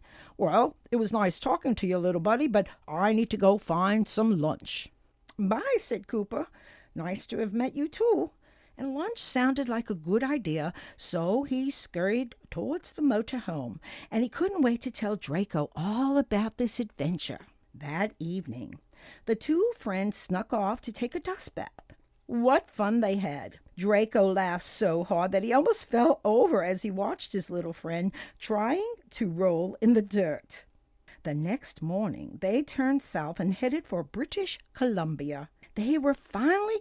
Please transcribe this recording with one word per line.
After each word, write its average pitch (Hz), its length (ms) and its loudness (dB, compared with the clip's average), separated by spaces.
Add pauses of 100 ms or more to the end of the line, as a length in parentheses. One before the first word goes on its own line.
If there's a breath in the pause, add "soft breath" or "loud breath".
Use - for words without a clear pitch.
(360 loud breath)
"Well, 208 400 4 (140)
it 240 60 2
was 220 160 0
nice 202 260 2
talking 269 380 0
to - 100 -2
you, 180 120 2
little 175 220 2
buddy, 226 260 2
but 208 220 2 (180)
I 185 260 2
need 220 180 2
to 220 80 0
go 196 200 6
find 196 480 2
some 214 320 2
lunch." - 540 -4 (460)
"Bye," 285 400 0
said 208 300 -6
Cooper. 226 400 -4 (460 loud breath)
"Nice 180 320 -6
to - 120 -6
have 214 160 -4
met 240 200 -2
you 285 140 -4
too." 359 440 0 (440 soft breath)
And 262 180 -6
lunch 381 240 -6
sounded 262 500 0
like 233 220 -4
a 214 40 -2
good 175 280 -2
idea, 180 500 -2 (240 loud breath)
so 180 460 0
he 262 260 -2
scurried 233 680 -2 (120)
towards 247 440 -6
the 330 100 -4
motorhome, 214 800 -2 (280 loud breath)
and 226 140 0
he 247 60 0
couldn't 370 340 0
wait 240 200 2
to 254 100 -6
tell 208 240 -4
Draco 160 580 -2
all 233 420 0
about 220 420 0
this 240 200 -2
adventure. 170 640 -4 (340)
That 151 460 -4
evening, 165 580 -8 (480 loud breath)
the 226 80 2
two 339 400 0
friends 196 420 -4
snuck - 360 -4
off 208 300 -2
to 226 100 -10
take 247 240 -6
a 339 40 -4
dust - 360 -8
bath. - 320 -14 (400)
What 254 420 2
fun 214 300 0
they 196 160 2
had! 143 420 -6 (200)
Draco 202 520 4
laughed 185 360 0
so 170 360 0
hard 180 300 0
that 190 100 2
he 233 120 0
almost 359 320 4
fell 240 400 4
over 220 360 6
as 185 200 -2
he 214 80 -4
watched 196 420 -4
his 190 160 -4
little 170 240 -4
friend 170 400 -2 (260 loud breath)
trying 262 540 -2 (200)
to 196 180 -2
roll 175 500 0
in 233 140 6
the 220 80 6
dirt. 196 640 -4 (560 loud breath)
The 156 100 -6
next 160 480 -4
morning, 175 640 -4
they 214 200 2
turned 269 400 0
south 160 380 -4
and 185 140 2
headed 254 320 -2
for 175 160 -4
British - 560 -6 (160)
Columbia. 156 760 -2 (260 soft breath)
They 233 220 0
were 285 160 2
finally 392 680 0